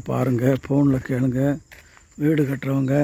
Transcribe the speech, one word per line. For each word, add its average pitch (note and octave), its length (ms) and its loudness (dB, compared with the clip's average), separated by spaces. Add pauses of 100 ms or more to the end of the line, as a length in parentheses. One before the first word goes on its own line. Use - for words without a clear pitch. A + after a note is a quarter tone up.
பாருங்க, B2+ 360 0 (200)
ஃபோனில் C#3 420 2
கேளுங்க. B2+ 340 -2 (840)
வீடு D3+ 280 2
கட்டுறவங்க, C3+ 540 -2